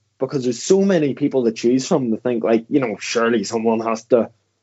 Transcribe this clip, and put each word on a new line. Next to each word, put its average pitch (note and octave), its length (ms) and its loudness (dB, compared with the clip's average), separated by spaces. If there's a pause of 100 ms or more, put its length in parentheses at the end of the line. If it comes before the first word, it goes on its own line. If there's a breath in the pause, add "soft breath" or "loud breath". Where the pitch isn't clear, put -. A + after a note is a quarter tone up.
(200)
because C3 240 -4
there's A#2+ 180 -4
so F#3+ 200 2
many E3 320 2
people C3 320 0
to A2+ 60 2
choose B2 360 0
from C3 240 0
to G#2+ 60 -2
think, A#2 260 -2
like, A2+ 260 2
you C#3 100 2
know, A2+ 200 -4
surely A#2 440 0
someone A2+ 360 -2
has A2+ 260 -4
to, A2+ 240 2 (340)